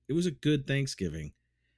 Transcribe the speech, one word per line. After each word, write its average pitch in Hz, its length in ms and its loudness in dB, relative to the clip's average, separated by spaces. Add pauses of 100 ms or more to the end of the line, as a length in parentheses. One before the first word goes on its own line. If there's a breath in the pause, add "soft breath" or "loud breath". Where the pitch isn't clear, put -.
it 131 40 0
was 170 120 2
a 175 60 2
good 147 360 0
Thanksgiving. 90 640 -2 (460)